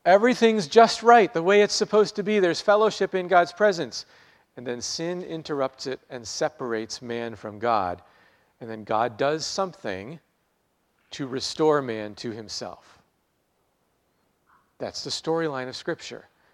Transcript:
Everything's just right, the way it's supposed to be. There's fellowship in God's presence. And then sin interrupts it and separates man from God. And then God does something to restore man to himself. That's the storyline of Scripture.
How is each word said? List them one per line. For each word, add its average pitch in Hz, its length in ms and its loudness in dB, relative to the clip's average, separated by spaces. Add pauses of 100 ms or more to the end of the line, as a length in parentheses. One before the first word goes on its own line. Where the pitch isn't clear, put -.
Everything's 220 600 4
just 220 380 6
right, 233 280 8
the 165 100 -2
way 202 200 6
it's 202 120 0
supposed 208 420 2
to 208 80 -6
be. 208 160 2
There's 170 200 2
fellowship 208 540 2
in 180 140 -4
God's 175 240 4
presence. 170 540 -2 (500)
And 123 100 -14
then 123 140 -8
sin 170 420 -8
interrupts 151 640 -6
it 135 140 -8 (100)
and 120 160 -14
separates 117 720 -6
man 117 360 -8
from 104 240 -14
God. 101 420 -2 (580)
And 123 80 -14
then 110 140 -12
God 113 340 -2
does 147 300 -2
something 127 720 -8 (920)
to 139 160 -8
restore 147 520 0
man 110 360 -8
to 117 160 -10
himself. 107 640 -14 (1800)
That's - 260 -12
the 143 60 -12
storyline 151 580 -4
of 127 80 -14
Scripture. - 520 -10 (260)